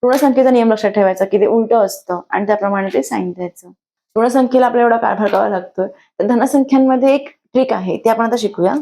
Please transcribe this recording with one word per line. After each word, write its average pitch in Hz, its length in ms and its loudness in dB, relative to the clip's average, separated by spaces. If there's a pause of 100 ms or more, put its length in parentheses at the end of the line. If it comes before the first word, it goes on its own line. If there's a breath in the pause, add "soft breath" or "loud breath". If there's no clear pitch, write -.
ऋण 247 60 2
संख्येचा 262 380 2
नियम 233 220 4
लक्षात 214 200 0
ठेवायचा 190 340 0
की 196 140 -2
ते 208 60 4
उलटं 226 320 2
असतं 185 420 -4 (100)
आणि 196 160 -4
त्याप्रमाणे 202 480 -2
ते 269 100 -2
साइन 190 280 -6
द्यायचं. 180 380 -12 (480)
ऋण 233 100 2
संख्येला 254 380 2
आपल्याला 240 200 0
एवढा 233 120 2
कारभार 214 300 -2
करावा 202 220 0
लागतोय. 185 380 -6
तर - 400 -8
धनसंख्यांमध्ये 262 840 2
एक 277 160 -2 (240)
ट्रिक 262 200 0
आहे, 185 240 -4
ते - 120 -2
आपण 226 160 0
आता 233 120 -2
शिकूया. 202 340 -2 (100)